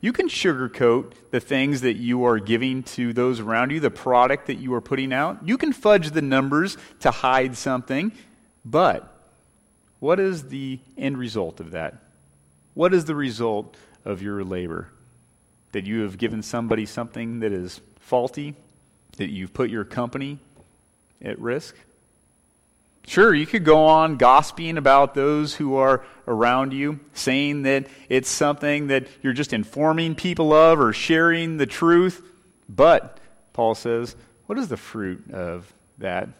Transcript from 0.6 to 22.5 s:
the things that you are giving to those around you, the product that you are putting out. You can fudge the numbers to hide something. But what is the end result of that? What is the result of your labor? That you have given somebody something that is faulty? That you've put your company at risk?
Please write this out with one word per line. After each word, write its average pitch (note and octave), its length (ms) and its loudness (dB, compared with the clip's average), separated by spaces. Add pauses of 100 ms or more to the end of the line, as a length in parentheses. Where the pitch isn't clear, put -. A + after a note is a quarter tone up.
the B2+ 80 0
things C3+ 420 -2
that B2 120 0
you B2 320 -2
are A#2 140 2
giving B2 440 -2
to A#2+ 300 -6
those B2 260 0
around A2+ 320 -2
you, D#3 80 -4
the C#3+ 120 0
product B2+ 560 2
that C3+ 80 -4
you B2+ 180 -6
are A#2 80 -2
putting C3+ 320 -4
out. D3+ 340 -4
You A#3 100 0
can D#4+ 140 -2
fudge G3 400 2
the D#3 100 -2
numbers C#3 560 0 (240)
to C3+ 100 2
hide C3 440 0
something. C3+ 560 -4 (540)
But B2 420 0 (920)
what E3 200 0
is F3 300 -4
the C3+ 300 -10 (180)
end C3+ 200 -6
result G#2 420 -6
of E2 120 -14
that? E2 300 -10 (720)
What F3+ 200 2
is E3+ 120 2
the D#3 100 -4
result A#2 600 -4 (260)
of F#2+ 180 -8
your G2+ 220 -8
labor? F2+ 460 -8 (840)
That G2 140 -6
you A2 160 -4
have G2 160 -6
given A2 240 -4
somebody A2+ 440 -4
something A#2 540 -10
that G#2+ 140 -4
is F2+ 260 -10 (200)
faulty? C#3 560 -4 (640)
That G2 120 -6
you've F#2 240 -10
put B2+ 160 -2
your G#2 160 -6
company C#3 540 -8 (840)
at G#2+ 180 -12
risk? A#2+ 360 -8 (1300)